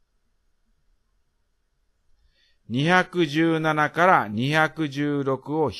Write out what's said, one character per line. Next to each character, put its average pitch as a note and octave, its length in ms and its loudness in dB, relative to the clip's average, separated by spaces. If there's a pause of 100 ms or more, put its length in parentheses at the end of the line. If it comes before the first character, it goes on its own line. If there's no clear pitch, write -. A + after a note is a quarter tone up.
(2750)
二 B2 160 -2
百 F3 420 2
十 D#3+ 360 0
七 D3+ 280 0
か E3 160 2
ら D#3 220 4
二 A2+ 240 -4
百 D#3 380 0
十 C#3+ 340 -4
六 C#3 400 -4
を B2+ 80 -2
引 - 80 -12